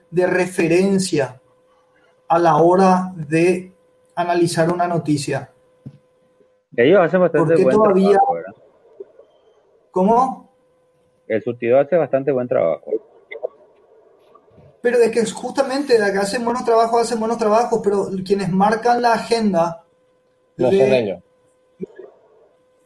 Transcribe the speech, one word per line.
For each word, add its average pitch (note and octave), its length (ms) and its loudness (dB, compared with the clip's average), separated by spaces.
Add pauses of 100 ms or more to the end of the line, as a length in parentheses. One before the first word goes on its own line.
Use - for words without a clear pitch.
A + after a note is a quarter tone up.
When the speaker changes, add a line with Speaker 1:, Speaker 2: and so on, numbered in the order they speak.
(100)
Speaker 1:
de F3+ 160 0
referencia F3+ 1120 -2 (840)
a E3 120 2
la E3 180 2
hora F#3 580 4
de E3+ 580 -2 (440)
analizar F3 560 0
una F3 160 -2
noticia? C#3+ 600 -4 (1200)
Speaker 2:
Ellos D3+ 260 4
hacen E3+ 200 2
bastante D#3+ 320 0
Speaker 1:
¿Por E3 40 2
qué - 80 4
Speaker 2:
buen - 120 2
Speaker 1:
todavía? G3 360 4
Speaker 2:
trabajo, - 220 2
¿verdad? - 180 -12 (1400)
Speaker 1:
¿Cómo? A3+ 560 0 (800)
Speaker 2:
El G#2+ 140 -2
Surtidor A#2+ 420 0
hace D#3+ 120 -4
bastante C#3 360 -2
buen B2 160 -4
trabajo. F#2+ 420 -2 (1900)
Speaker 1:
Pero A#3+ 180 0
es A3+ 120 4
que A3+ 160 -2
justamente B3+ 760 -2
de G3+ 120 0
que G3 60 -2
hacen G3+ 260 -4
buenos A#3 200 -4
trabajos, A3+ 380 2
hacen A3+ 160 -4
buenos A3 180 -2
trabajos, A3+ 460 0
pero G3 260 -2 (160)
quienes G3 260 -2
marcan A3+ 520 0
la A#3 120 2
agenda G3+ 720 -2 (720)
Speaker 3:
No B2 140 0
Speaker 1:
de G3 80 4
Speaker 3:
son C3+ 160 4
ellos. G2+ 240 -2 (1700)